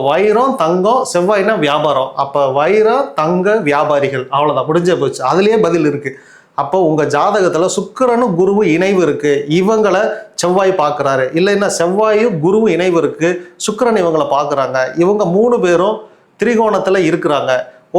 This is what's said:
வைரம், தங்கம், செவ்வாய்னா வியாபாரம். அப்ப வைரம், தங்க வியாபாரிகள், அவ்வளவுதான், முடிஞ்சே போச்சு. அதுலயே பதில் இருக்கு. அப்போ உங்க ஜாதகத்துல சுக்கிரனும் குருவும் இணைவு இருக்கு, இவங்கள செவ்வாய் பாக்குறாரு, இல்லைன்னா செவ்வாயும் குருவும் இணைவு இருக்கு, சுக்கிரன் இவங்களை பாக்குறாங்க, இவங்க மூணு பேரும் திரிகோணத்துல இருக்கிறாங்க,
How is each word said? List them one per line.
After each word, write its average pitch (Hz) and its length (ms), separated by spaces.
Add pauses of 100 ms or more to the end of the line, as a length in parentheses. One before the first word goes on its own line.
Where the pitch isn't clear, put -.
வைரம், 214 520
தங்கம், 185 400 (120)
செவ்வாய்னா 196 420 (100)
வியாபாரம். 143 460 (140)
அப்ப 143 200 (140)
வைரம், 214 500 (120)
தங்க 180 360 (120)
வியாபாரிகள், 143 560 (100)
அவ்வளவுதான், 139 340
முடிஞ்சே 170 320
போச்சு. 135 200 (100)
அதுலயே 202 340
பதில் 165 260
இருக்கு. 139 220 (500)
அப்போ 156 160 (100)
உங்க 151 140 (120)
ஜாதகத்துல 180 640
சுக்கிரனும் 240 640
குருவும் 202 340
இணைவு 185 320
இருக்கு, 147 260 (260)
இவங்கள 202 380 (460)
செவ்வாய் 185 300 (100)
பாக்குறாரு, 139 420 (160)
இல்லைன்னா 202 380
செவ்வாயும் 214 640
குருவும் 208 320
இணைவு 175 260
இருக்கு, 156 280 (360)
சுக்கிரன் 220 360
இவங்களை 156 340
பாக்குறாங்க, 139 420 (260)
இவங்க 208 220 (100)
மூணு 233 300
பேரும் 180 320 (440)
திரிகோணத்துல 202 680
இருக்கிறாங்க, 147 420 (460)